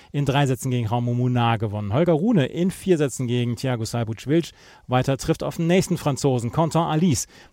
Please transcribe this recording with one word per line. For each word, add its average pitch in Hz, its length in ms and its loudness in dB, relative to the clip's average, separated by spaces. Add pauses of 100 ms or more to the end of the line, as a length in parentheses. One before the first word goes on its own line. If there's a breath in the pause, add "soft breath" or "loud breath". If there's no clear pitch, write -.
(120 loud breath)
in 143 140 -2
drei 139 200 2
Sätzen 131 240 -2
gegen 123 180 0
Raumo 120 260 -2
Munar 120 460 2
gewonnen. 104 340 -4
Holger 170 180 2
Rune 170 360 2
in 180 240 -2
vier 180 260 0
Sätzen 139 280 -2
gegen 120 300 0
Thiago 120 300 -4
Seibuc-Wilch. 117 680 -2 (360 loud breath)
Weiter 127 280 2
trifft - 280 -2
auf 139 120 -6
den 165 120 -2
nächsten 175 280 2
Franzosen, 127 560 0
Quentin 160 300 0
Alice. 156 460 0 (260 loud breath)